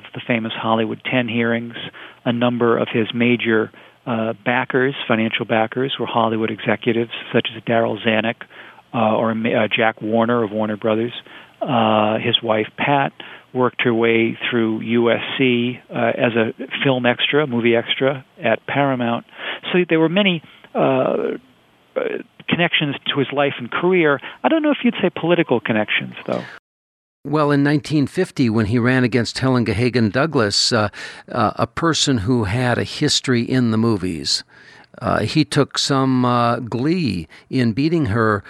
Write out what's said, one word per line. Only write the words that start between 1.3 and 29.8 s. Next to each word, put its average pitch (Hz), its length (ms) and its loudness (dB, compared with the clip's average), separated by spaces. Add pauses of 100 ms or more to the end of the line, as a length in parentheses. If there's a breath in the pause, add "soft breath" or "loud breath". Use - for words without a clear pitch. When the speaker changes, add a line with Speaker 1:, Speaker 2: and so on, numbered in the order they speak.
Speaker 1:
A 120 80 0
number 120 420 2
of 113 120 0
his 113 260 -2
major, 113 580 2 (360 loud breath)
uh, 113 260 -2 (120)
backers, 127 500 0 (120)
financial 110 380 0
backers, 117 540 0
were 113 80 -4
Hollywood 113 420 0
executives 113 600 -2 (200)
such - 240 0
as 113 80 -12
Darryl 113 400 0
Zanuck, 110 380 -2 (540 loud breath)
uh, 110 200 2
or, 113 160 0
uh, 110 360 0
Jack 113 340 0
Warner 117 400 0
of 101 100 -2
Warner 107 260 -4
Brothers. 113 360 -2 (480 loud breath)
Uh, 110 560 2
his 120 240 0
wife, 110 260 0 (100)
Pat, 143 340 0 (400 loud breath)
worked 127 300 0
her 120 120 2
way 113 440 2 (120)
through 113 320 0
U 117 300 2
S 113 100 0 (160)
C, 123 420 2 (100)
uh, 117 260 0
as 123 200 0
a 113 180 2 (300)
film 127 220 0
extra, 143 420 2
movie 117 280 2
extra 131 480 -2 (180)
at 110 260 0
Paramount. 123 580 0 (480 loud breath)
So 180 60 4 (100)
there 160 100 2
were 160 80 4
many, 180 360 2 (320 loud breath)
uh, 240 40 -2
uh, - 1200 -2 (460)
connections 156 480 0 (120)
to - 120 -2
his 131 140 0
life 143 240 0
and 120 140 -10
career. 170 500 2 (220 loud breath)
I 254 60 2
don't 320 120 2
know 302 80 2
if 269 140 2
you'd 240 180 2
say 180 80 2
political 165 500 2
connections, - 540 -2 (140)
though. 62 160 -4 (840)
Speaker 2:
Well, 147 240 0
in 143 140 4
nineteen 143 420 2
fifty, 147 460 0
when 107 160 2
he 120 100 0
ran 127 260 2
against 120 360 0
Helen 127 260 2
Gahagan 113 460 2